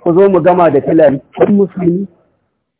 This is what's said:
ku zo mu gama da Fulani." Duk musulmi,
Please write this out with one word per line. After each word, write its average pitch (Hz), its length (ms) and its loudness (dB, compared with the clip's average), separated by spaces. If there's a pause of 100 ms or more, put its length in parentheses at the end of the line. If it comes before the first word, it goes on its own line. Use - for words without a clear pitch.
ku 175 100 -2
zo 190 140 2
mu 180 140 0
gama 175 300 2
da 139 100 0
Fulani." 151 400 0 (180)
Duk - 100 0
musulmi, 185 580 -2 (720)